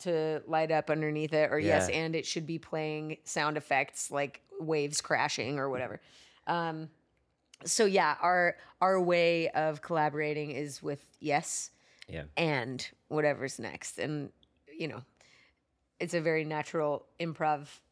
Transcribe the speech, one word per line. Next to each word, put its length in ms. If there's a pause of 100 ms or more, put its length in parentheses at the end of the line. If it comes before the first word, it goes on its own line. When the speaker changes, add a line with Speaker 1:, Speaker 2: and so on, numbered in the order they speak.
Speaker 1:
to 460
light 260
up 180
underneath 420
it, 200
or 80
yes, 280
Speaker 2:
Yeah. 80
Speaker 1:
and 200
it 100
should 200
be 120
playing 680
sound 320
effects 540
like 300 (200)
waves 400
crashing 580
or 120
whatever. 300 (460)
Um, 420 (760)
so 200
yeah, 360
our, 360 (240)
our 200
way 500
of 300
collaborating 680
is 320
with 220 (160)
yes 500 (380)
Speaker 2:
Yeah. 160 (120)
Speaker 1:
and 500 (220)
whatever's 520
next. 380
And, 320 (460)
you 120
know, 140 (960)
it's 140
a 60
very 240
natural 640 (140)
improv 480 (240)